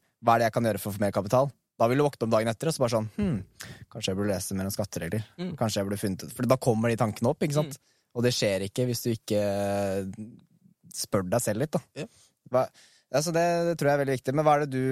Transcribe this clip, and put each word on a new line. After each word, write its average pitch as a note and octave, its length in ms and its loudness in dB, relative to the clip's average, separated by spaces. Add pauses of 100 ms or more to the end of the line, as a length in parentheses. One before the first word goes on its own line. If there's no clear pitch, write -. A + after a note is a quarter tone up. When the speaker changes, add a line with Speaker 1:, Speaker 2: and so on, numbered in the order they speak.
(220)
Speaker 1:
"Hva A#2 120 4
er A#2 40 6
det A#2 120 4
jeg - 20 -8
kan A#2 120 0
gjøre G2+ 160 0
for G#2 100 -6
å G2 60 -4
få G2+ 40 -2
mer G2+ 120 0
kapital?" B2 380 2 (280)
Da A#2 100 4
vil B2+ 100 2
du D3 60 4
våkne - 240 -2
om - 20 0
dagen A2 220 4
etter D3+ 180 -4
og - 40 -2
så C3+ 100 -2
bare A#2 100 0
sånn, A2 220 0
"Hm, F#3 220 0 (520)
kanskje G2+ 220 -4
jeg F#2+ 40 -2
burde G2+ 140 0
lese F#2 240 -4
mer F#2+ 140 -2
om G2+ 60 -6
skatteregler. G2+ 500 -4 (140)
Speaker 2:
Mm. F3 200 -6
Speaker 1:
Kanskje G#2 220 0
jeg G2 80 -2
burde G2+ 100 -4
funnet G2 260 -4
ut", D2 120 -12
for B2 100 -2
da B2+ 100 4
kommer A#2 360 2
de A2 80 -2
tankene A#2 320 0
opp, - 100 -4
ikke D3 160 0
sant? D3+ 200 -2
Speaker 2:
Mm. - 160 -20 (200)
Speaker 1:
Og A#2+ 80 -2
det B2 140 4
skjer G2 320 0
ikke B2+ 180 -2
hvis A#2+ 160 -2
du B2 80 -2
ikke, G#2+ 300 0
eh, G2+ 640 0 (920)
spør - 320 -2
deg A2+ 160 0
selv G#2 220 -2
litt, - 100 -6
da. E3+ 60 0 (180)
Speaker 2:
Ja. F3 80 -6 (440)
Speaker 1:
Hva, B2+ 100 2 (500)
ja, C3 100 2
så E3 140 -2
det, E3+ 80 4 (240)
det E3+ 140 -2
tror C#3+ 100 4
jeg C#3+ 80 4
er C#3+ 60 2
veldig C3+ 160 0
viktig. C3 140 -2
Men D3+ 120 4
hva D3+ 80 8
er D3 120 2
det C3+ 40 -4
du, C3 220 -2